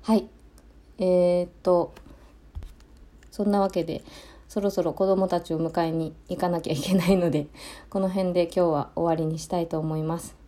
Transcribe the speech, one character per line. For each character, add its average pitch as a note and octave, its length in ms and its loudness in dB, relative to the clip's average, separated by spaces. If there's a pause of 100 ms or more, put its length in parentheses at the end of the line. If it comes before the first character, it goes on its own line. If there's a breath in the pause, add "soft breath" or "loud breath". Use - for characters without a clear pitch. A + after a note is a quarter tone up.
は A3 140 2
い。 F#3 120 0 (680)
え F#3+ 60 0 (400)
ー - 20 -8
っ F3 40 -18 (120)
と、 F3+ 320 2 (1400 loud breath)
そ G#3 100 -2
ん G3+ 60 4
な G3+ 100 4
わ G3 80 2
け F3+ 140 -2
で、 D#3+ 220 -6 (420 loud breath)
そ - 140 -4
ろ G3 100 0
そ G3 100 -2
ろ E3 120 0
子 F#3+ 140 0
供 F#3+ 200 4
た F3 140 0
ち E3 140 -6
を D#3+ 40 -2
迎 E3 300 0
え - 20 -2
に D#3+ 240 -4 (140)
行 E3+ 100 -6
か F3+ 100 0
な F3 120 0
き - 100 -6
ゃ - 20 0
い C#3 40 -2
け F#3 180 -2
な F3 120 4
い F#3+ 100 6
の F3 160 2
で、 D3 160 -2 (420 loud breath)
こ G3+ 80 -4
の F#3+ 100 0
辺 F#3 240 -2
で F3 120 2
今 E3+ 80 -6
日 F#3 160 0
は D3 260 0
終 E3+ 120 -2
わ E3 100 2
り D#3+ 100 -2
に D#3+ 140 -4
し - 80 -14
た F3+ 120 -2
い E3 60 -2
と E3 140 -4
思 D#3 160 -4
い D#3 80 -4
ま E3 160 -4
す。 - 160 -16 (120)